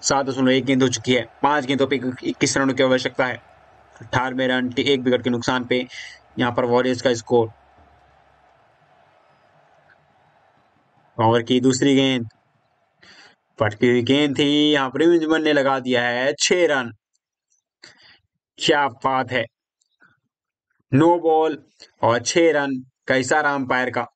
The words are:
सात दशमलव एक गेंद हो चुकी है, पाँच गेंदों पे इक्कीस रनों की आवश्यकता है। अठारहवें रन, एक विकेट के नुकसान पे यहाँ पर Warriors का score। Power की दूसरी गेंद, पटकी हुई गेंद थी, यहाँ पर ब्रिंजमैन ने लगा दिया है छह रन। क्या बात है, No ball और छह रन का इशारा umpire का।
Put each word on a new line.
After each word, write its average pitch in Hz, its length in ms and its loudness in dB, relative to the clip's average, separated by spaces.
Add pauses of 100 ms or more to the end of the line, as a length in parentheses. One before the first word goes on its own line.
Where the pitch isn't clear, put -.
सात 139 240 0
दशमलव 131 240 0
एक 131 160 2
गेंद 131 180 2
हो 131 60 4
चुकी 113 240 -2
है, 117 120 0 (180)
पाँच 143 220 0
गेंदों 135 220 0
पे 143 80 -2 (280)
इक्कीस - 340 -2
रनों 135 160 0
की 135 100 0
आवश्यकता 127 420 0
है। 120 160 -8 (600)
अठारहवें 127 460 -2
रन, 127 320 -2
एक 135 200 2
विकेट 123 240 0
के 131 60 -2
नुकसान 123 360 -4
पे 127 200 -2 (540)
यहाँ 123 120 0
पर 123 140 -2
Warriors 123 360 0
का 127 120 2
score। 117 360 0 (3750)
Power 117 240 4
की 127 180 0
दूसरी 131 360 2
गेंद, 131 320 0 (1300)
पटकी 104 280 0
हुई 123 160 2
गेंद 135 360 0
थी, 147 320 2
यहाँ 139 180 0
पर 135 180 0
ब्रिंजमैन 160 360 2
ने 151 100 0
लगा 135 260 2
दिया 123 240 0
है 123 360 -2
छह 180 280 0
रन। 131 240 -2 (1700)
क्या 147 280 0
बात 127 440 -4
है, 123 140 -4 (1500)
No 160 280 4
ball 160 380 0 (460)
और 117 180 2
छह 165 300 2
रन 143 240 -2 (320)
का 131 80 0
इशारा 143 380 0
umpire 127 360 -2
का। 120 160 -4 (100)